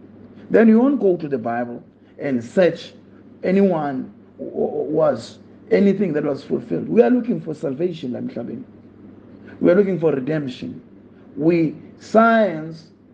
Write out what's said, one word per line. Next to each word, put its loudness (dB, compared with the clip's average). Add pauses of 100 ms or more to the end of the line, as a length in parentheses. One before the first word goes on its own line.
(520)
then 6
you 8
won't 2
go 2
to -8
the -4
Bible -6 (360)
and -4
search 0 (500)
anyone 0 (240)
who -12
was -2 (320)
anything 2
that -2
was -4
fulfilled. -6
We 2
are 4
looking -2
for -10
salvation, -6
la -8
emhlabeni. -10 (960)
We 6
are 6
looking 2
for 0
redemption. -6 (560)
We, 0 (240)
science 0 (220)